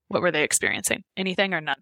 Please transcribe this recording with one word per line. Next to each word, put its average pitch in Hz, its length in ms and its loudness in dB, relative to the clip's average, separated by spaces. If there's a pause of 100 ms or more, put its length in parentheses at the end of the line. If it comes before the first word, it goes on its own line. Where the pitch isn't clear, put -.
What - 140 0
were 175 100 4
they 151 100 2
experiencing? - 600 0 (140)
Anything 190 360 0
or 165 80 -2
none? 147 220 -4